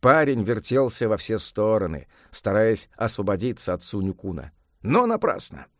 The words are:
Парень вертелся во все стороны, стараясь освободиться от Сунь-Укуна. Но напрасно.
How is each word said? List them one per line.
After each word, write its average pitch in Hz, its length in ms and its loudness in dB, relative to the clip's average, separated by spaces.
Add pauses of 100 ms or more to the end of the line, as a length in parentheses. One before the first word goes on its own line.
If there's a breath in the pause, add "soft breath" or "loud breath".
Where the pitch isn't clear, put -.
Парень 139 420 4
вертелся 120 680 0
во 107 80 2
все 110 220 -4
стороны, 101 680 0 (240 soft breath)
стараясь 107 640 2
освободиться 98 760 -2
от 87 100 -4
Сунь-Укуна. 92 680 -6 (320)
Но 226 240 2
напрасно. - 600 -2 (120)